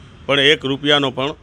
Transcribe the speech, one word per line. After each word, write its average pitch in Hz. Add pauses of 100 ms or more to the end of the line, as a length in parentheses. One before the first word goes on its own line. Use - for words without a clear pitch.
(260)
પણ 139
એક 143
રૂપિયાનો 139
પણ 135